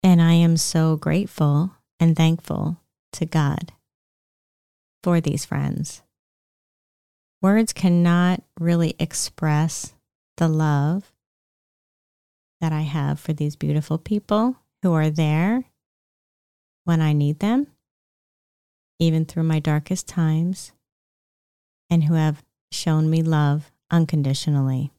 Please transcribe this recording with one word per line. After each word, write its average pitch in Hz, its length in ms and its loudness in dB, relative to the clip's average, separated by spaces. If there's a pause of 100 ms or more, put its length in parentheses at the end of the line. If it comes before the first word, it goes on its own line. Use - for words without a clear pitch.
And 180 180 6
I 165 120 4
am 170 220 4
so 160 420 -2
grateful 156 760 -2 (260)
and 165 160 4
thankful 160 640 -2 (340)
to - 120 -6
God 156 460 -2 (1300)
for 175 160 2
these 143 260 -4
friends. - 580 -6 (1400)
Words 214 320 2
cannot 175 720 2 (160)
really 170 400 0
express - 920 -4 (440)
the 170 100 0
love 156 640 0 (1500)
that 160 100 0
I 156 100 -2
have 147 380 -2
for - 140 -6
these 147 220 -4
beautiful 147 420 -2
people 214 600 -2 (240)
who 175 120 2
are 156 160 2
there 160 540 0 (1200)
when 165 180 2
I 151 120 2
need 147 260 0
them, 247 280 0 (1300)
even 160 260 2
through 165 180 -4
my 160 160 0
darkest 151 480 -4
times, 165 640 -2 (1160)
and 170 140 2
who 156 100 2
have 156 300 0 (280)
shown 156 380 0
me 160 120 2
love 151 500 0 (200)
unconditionally. 139 1080 0